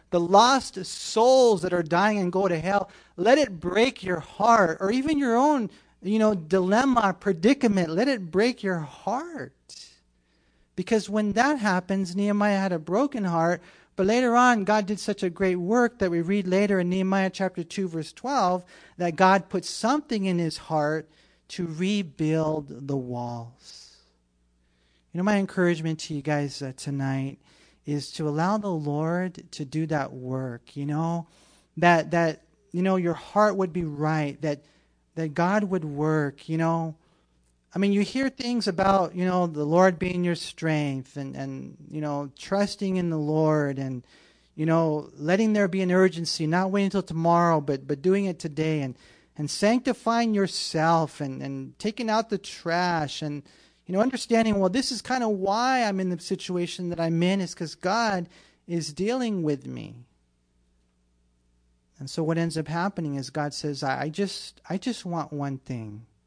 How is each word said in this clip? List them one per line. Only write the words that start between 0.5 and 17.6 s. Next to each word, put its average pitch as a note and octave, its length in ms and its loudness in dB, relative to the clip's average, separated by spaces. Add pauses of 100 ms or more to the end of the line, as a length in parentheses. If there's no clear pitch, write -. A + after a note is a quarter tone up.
souls A#3 800 4
that F3+ 100 -2
are F3 100 2
dying F#3 360 2
and F3+ 140 0
go F#3+ 160 2
to E3+ 100 0
hell, F#3+ 320 -2 (260)
let A3+ 220 6
it G#3 220 0
break G3 420 2
your F3+ 160 -2
heart, G3+ 600 4
or F#3+ 100 0
even C4+ 280 0
your B3 180 2
own, C4 340 4 (320)
you G3+ 160 0
know, G#3+ 160 4
dilemma, F#3+ 840 2
predicament, G3 720 2
let G3 180 0
it G3+ 220 -4
break A3 340 0
your F#3 160 -2
heart. B3 760 -8 (1200)
Because G3+ 340 0
when G#3 260 0
that C4+ 240 2
happens, F#3+ 580 -2
Nehemiah G#3 420 2
had F#3+ 140 0
a E3 60 -2
broken G#3 460 -2
heart, E3+ 380 0 (320)
but F#3 120 0
later A#3 280 2
on, A#3+ 300 4
God G#3 220 2
did G3+ 120 -4
such - 240 -6
a F#3 80 0
great F#3 260 0
work A#3 420 2
that F#3 120 0
we E3+ 120 0
read F#3 260 0
later G3 320 2
in F3 80 0
Nehemiah F#3+ 420 0
chapter F#3 320 -4